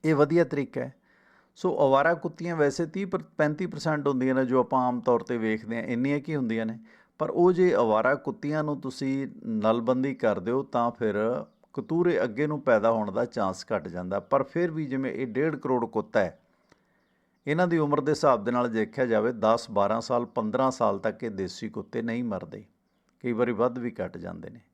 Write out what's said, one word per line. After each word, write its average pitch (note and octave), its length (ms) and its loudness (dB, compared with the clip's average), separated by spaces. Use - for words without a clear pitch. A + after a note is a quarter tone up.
ਇਹ D#3 100 4
ਵਧੀਆ D3 280 6
ਤਰੀਕਾ C#3+ 380 -2
ਹੈ। B2+ 140 -10
ਸੋ F3+ 320 0
ਅਵਾਰਾ C#3 260 4
ਕੁੱਤੀਆਂ E3+ 420 -6
ਵੈਸੇ D3+ 300 2
ਤੀਹ F#3+ 220 -6
ਪਰ F#3 160 -6
ਪੈਂਤੀ D3+ 280 0
percent D3+ 420 -4
ਹੁੰਦੀਆਂ C3 280 2
ਨੇ C3 100 2
ਜੋ B2+ 140 2
ਆਪਾਂ B2+ 280 0
ਆਮ B2 120 -2
ਤੌਰ A#2 200 2
'ਤੇ A#2+ 180 -4
ਵੇਖਦੇ A2 380 -2
ਹਾਂ, A2+ 80 -6
ਇੰਨੀਆਂ C3 360 -2
ਕੀ D3+ 160 -6
ਹੁੰਦੀਆਂ A2+ 300 -2
ਨੇ, A2 140 -8
ਪਰ D#3 100 -2
ਉਹ F3 220 4
ਜੇ F3+ 240 4
ਅਵਾਰਾ A2+ 400 4
ਕੁੱਤੀਆਂ D3 480 -4
ਨੂੰ D3 180 -4
ਤੁਸੀਂ C3+ 460 -4
ਨਲਬੰਦੀ A#2 720 0
ਕਰ G#2 240 0
ਦਿਓ A#2+ 240 -2
ਤਾਂ A#2+ 280 -2
ਫਿਰ A2+ 540 -2
ਕਤੂਰੇ D#3+ 500 0
ਅੱਗੇ B2 240 -2
ਨੂੰ D3+ 140 -4
ਪੈਦਾ A2+ 300 4
ਹੋਣ G#2+ 200 0
ਦਾ A#2+ 140 0
ਚਾਂਸ G2+ 400 -4
ਘੱਟ F#2 120 -4
ਜਾਂਦਾ। F2+ 320 -4
ਪਰ C3+ 240 0
ਫਿਰ E3+ 280 -2
ਵੀ D#3 140 -6
ਜਿਵੇਂ C3+ 260 -4
ਇਹ C3 160 -6
ਡੇਢ C#3+ 280 -2
ਕਰੋੜ B2 300 0
ਕੁੱਤਾ A2+ 340 -2
ਹੈ, F2+ 200 -2
ਇਹਨਾਂ E3 200 2
ਦੀ E3+ 100 2
ਉਮਰ D3 240 2
ਦੇ C#3 100 0
ਹਿਸਾਬ C3+ 320 4
ਦੇ A#2+ 80 0
ਨਾਲ B2 200 0
ਦੇਖਿਆ A2 340 0
ਜਾਵੇ A2+ 260 2
ਦਸ, A2+ 400 2
ਬਾਰਾਂ G2+ 300 2
ਸਾਲ, A#2+ 240 -2
ਪੰਦਰਾਂ B2 460 -2
ਸਾਲ G#2+ 280 0
ਤੱਕ A2 240 -4
ਇਹ A#2 60 -6
ਦੇਸੀ F#2+ 400 -6
ਕੁੱਤੇ A2+ 320 -8
ਨਹੀਂ A#2 220 -4
ਮਰਦੇ, G2+ 420 -8
ਕਈ B2 120 -4
ਵਾਰੀ A#2+ 200 0
ਵੱਧ B2 260 0
ਵੀ A#2+ 260 -8
ਘੱਟ F2+ 140 -10
ਜਾਂਦੇ F2 320 -12
ਨੇ। A#2 120 -20